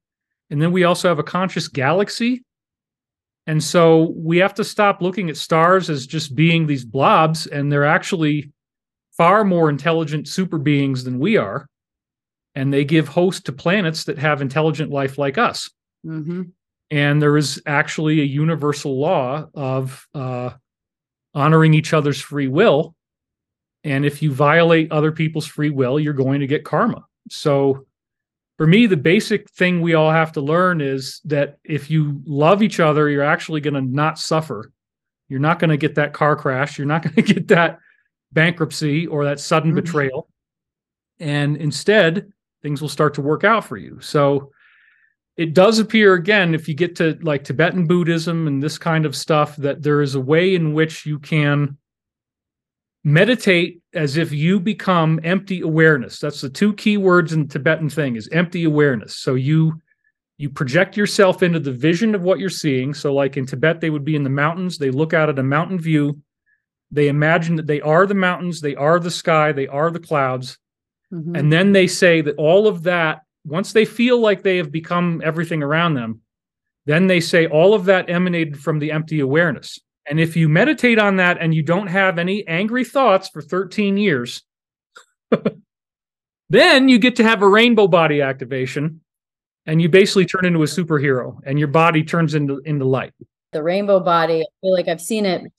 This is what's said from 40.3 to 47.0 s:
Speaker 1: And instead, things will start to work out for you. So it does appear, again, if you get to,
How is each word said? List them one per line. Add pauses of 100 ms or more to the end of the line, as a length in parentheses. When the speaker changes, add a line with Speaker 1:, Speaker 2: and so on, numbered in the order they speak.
Speaker 1:
And
instead, (320)
things
will
start
to
work
out
for
you.
So (840)
it
does
appear,
again,
if
you
get
to,